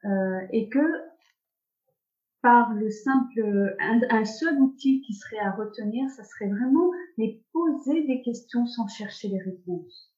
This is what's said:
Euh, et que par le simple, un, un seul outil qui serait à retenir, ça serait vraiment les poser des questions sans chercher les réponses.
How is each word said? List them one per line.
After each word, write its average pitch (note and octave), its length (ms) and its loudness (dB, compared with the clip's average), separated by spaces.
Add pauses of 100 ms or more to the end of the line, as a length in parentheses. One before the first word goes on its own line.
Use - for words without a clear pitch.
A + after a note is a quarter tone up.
Euh, F#3+ 340 -2 (120)
et A3 180 0
que C4+ 100 0 (1600)
par A#3+ 320 8
le G#3+ 160 -2
simple, G#3 880 0
un, A#3 200 2 (100)
un A3 140 4
seul C#4+ 380 0
outil C4+ 400 2
qui A3 140 -8
serait - 240 -10
à G3 120 -2
retenir, G#3+ 600 -4
ça - 120 -18
serait - 240 -8
vraiment C4 440 2 (260)
les - 340 -4
poser D#4+ 540 0
des B3+ 160 -2
questions A#3+ 460 -4
sans A#3 200 -6
chercher G#3 400 -10
les F#3+ 140 -4
réponses. - 760 -10